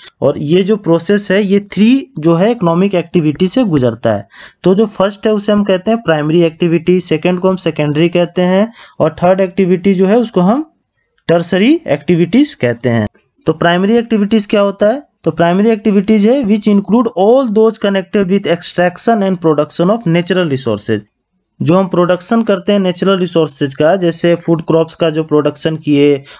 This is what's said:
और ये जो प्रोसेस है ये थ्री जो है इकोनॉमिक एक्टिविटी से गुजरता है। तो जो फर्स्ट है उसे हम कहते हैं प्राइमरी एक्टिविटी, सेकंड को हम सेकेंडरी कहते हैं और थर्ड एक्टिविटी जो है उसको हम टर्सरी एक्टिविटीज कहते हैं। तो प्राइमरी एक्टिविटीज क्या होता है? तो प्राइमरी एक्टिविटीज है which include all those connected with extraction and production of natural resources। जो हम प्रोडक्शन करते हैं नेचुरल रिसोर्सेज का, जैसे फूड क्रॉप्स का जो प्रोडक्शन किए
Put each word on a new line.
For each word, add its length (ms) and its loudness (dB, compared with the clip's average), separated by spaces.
और 160 0
ये 260 0
जो 140 0
प्रोसेस 540 -2
है 120 0
ये 160 0
थ्री 480 0
जो 160 2
है 160 2
इकोनॉमिक 440 0
एक्टिविटी 520 0
से 160 0
गुजरता 500 0
है। 140 -6
तो 120 2
जो 100 2
फर्स्ट 420 -4
है 60 2
उसे 180 -2
हम 120 2
कहते 280 0
हैं 100 -2
प्राइमरी 400 0
एक्टिविटी, 580 0
सेकंड 400 -2
को 100 0
हम 60 0
सेकेंडरी 540 -2
कहते 320 -2
हैं 320 0
और 240 0
थर्ड 160 2
एक्टिविटी 540 0
जो 140 2
है 100 2
उसको 240 0
हम 300 0
टर्सरी 600 2
एक्टिविटीज 680 0
कहते 360 -2
हैं। 180 0
तो 80 0
प्राइमरी 420 0
एक्टिविटीज 500 0
क्या 160 0
होता 260 0
है? 160 -2
तो 80 -2
प्राइमरी 380 2
एक्टिविटीज 580 0
है 160 0
which 240 -2
include 380 2
all 380 2
those 220 2
connected 500 -2
with 180 0
extraction 680 -2
and 160 -2
production 460 0
of 160 -4
natural 420 0
resources। 500 -4
जो 160 2
हम 100 0
प्रोडक्शन 540 0
करते 300 -2
हैं 80 2
नेचुरल 400 0
रिसोर्सेज 560 -2
का, 200 2
जैसे 400 0
फूड 260 -2
क्रॉप्स 340 -2
का 140 -2
जो 140 -2
प्रोडक्शन 520 -2
किए 480 2